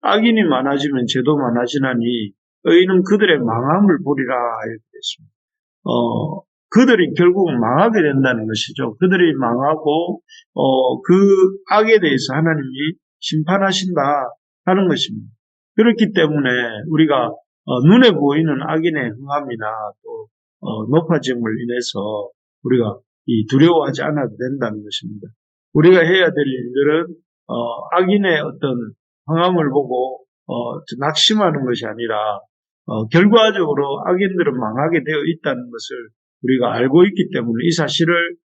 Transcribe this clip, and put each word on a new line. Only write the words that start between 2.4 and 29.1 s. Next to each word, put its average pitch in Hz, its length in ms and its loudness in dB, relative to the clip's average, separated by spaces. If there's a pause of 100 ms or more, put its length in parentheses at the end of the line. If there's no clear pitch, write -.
의인은 180 400 4
그들의 196 340 2
망함을 139 640 2
보리라." 135 300 -2 (320)
이렇게 113 180 -12 (100)
됐습니다. - 400 -12 (500)
어, 117 580 -2 (300)
그들이 214 440 4
결국은 175 440 2
망하게 175 420 2
된다는 131 460 0
것이죠. 113 500 -6
그들이 180 380 2
망하고, 151 840 -2 (320)
어, 131 480 0
그 175 120 2 (560)
악에 220 300 4
대해서 139 340 0
하나님이 151 600 -2 (240)
심판하신다 185 840 -2 (640)
하는 185 220 2
것입니다. 110 400 -4 (480)
그렇기 226 380 4
때문에 151 360 0 (400)
우리가, 143 400 2 (360)
어, 127 220 2
눈에 233 240 6
보이는 151 380 0 (120)
악인의 156 560 -4
흥함이나 135 480 -8 (380)
또, 113 240 -14 (340)
어, 110 240 -8
높아짐을 143 560 0 (220)
인해서 107 680 -8 (340)
우리가 117 360 0 (260)
이 110 220 0
두려워하지 143 560 2
않아도 143 340 -4
된다는 120 460 -6
것입니다. 107 440 -14 (460)
우리가 175 280 8
해야 180 280 2
될 143 160 -2
일들은, 139 680 -2 (320)
어, 123 80 -8 (400)
악인의 185 460 2
어떤 123 520 -6 (320)